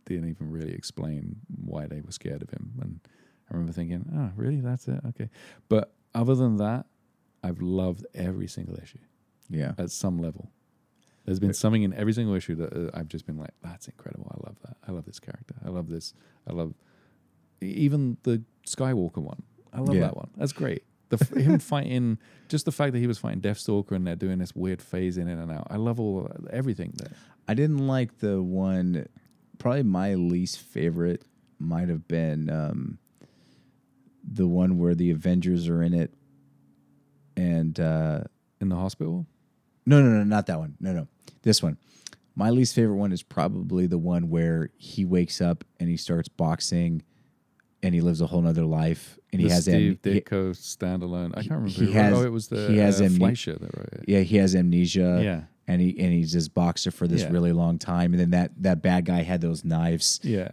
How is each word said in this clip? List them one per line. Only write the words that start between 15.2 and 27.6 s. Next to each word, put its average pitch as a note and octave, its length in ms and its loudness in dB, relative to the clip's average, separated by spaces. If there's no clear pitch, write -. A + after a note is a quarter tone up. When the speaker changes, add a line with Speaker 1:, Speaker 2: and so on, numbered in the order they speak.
Speaker 1:
I F2 60 -10
love F2+ 200 -6
this. E2 240 -10
I E2+ 60 -10
love," E2 200 -6
e-, F#3 60 -8
even C#3+ 560 0
the A#2 200 0
Skywalker A#2+ 560 -2
one. - 220 -12
I - 80 -8
love C3+ 140 2
Speaker 2:
Yeah. F2+ 60 4
Speaker 1:
that - 160 0
one. - 200 -12
That's C#3+ 160 -4
great. - 300 -6
The A#2 120 0
f-, C3 120 4
him C3 260 4
Speaker 2:
<laughs> - 140 -4
Speaker 1:
fighting, B2 440 0
just D3+ 160 -2
the D#3+ 60 0
fact C#3+ 220 0
that B2 60 0
he A#2+ 80 2
was A2+ 100 0
fighting F#2 240 -6
Deathstalker G2+ 520 -2
and F#2 120 -2
they're E2+ 100 -2
doing F#2 240 -2
this F2+ 160 -6
weird F#2 260 -4
phase F2+ 360 -4
in F2 100 -4
and E2 240 -6
out. D#2 180 -8
I G#2 80 -6
love A#2 220 -2
all, G2+ 300 -4
everything A#2 460 -4
there. - 140 -14
Speaker 2:
I G#2 80 -2
didn't C#3 320 2